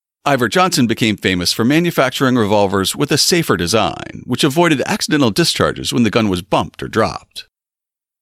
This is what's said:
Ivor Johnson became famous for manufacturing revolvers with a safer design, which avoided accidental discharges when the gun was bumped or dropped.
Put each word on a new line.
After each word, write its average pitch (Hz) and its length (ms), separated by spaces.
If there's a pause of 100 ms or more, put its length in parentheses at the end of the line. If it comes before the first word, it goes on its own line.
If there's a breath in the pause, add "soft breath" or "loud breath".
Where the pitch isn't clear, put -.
(260)
Ivor 131 220
Johnson 175 400
became 110 300
famous 92 340
for 113 140
manufacturing 139 720
revolvers 101 580
with 147 160
a 151 60
safer 156 400
design, 90 640
which 123 220
avoided 156 400
accidental 147 460
discharges 82 600
when 127 120
the 110 60
gun 110 200
was 90 120
bumped 110 400
or - 60
dropped. - 600 (720)